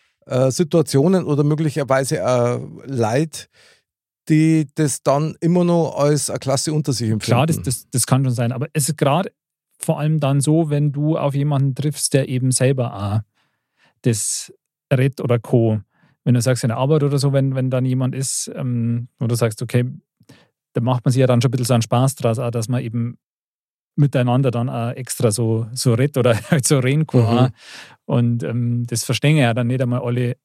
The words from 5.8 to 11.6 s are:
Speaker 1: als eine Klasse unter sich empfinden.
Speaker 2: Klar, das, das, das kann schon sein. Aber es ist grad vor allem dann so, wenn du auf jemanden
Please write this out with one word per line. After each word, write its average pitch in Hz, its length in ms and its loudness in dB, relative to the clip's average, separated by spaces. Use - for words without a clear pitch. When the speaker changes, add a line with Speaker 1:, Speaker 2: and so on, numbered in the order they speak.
Speaker 1:
als 147 320 0
eine 127 100 -4
Klasse 139 340 -2
unter 151 200 0
sich 110 160 -2
empfinden. 107 160 -2
Speaker 2:
Klar, 123 200 2
das, 160 160 0
das, - 300 -6
das 127 160 -2
kann 131 160 2
schon 127 100 0
sein. 117 180 -2
Aber 127 220 -6
es 156 160 -2
ist 151 80 -4
grad 156 340 0
vor 147 200 -2
allem 151 200 0
dann 139 220 2
so, 156 280 2
wenn 147 220 0
du 151 260 -2
auf 143 180 -2
jemanden 139 400 0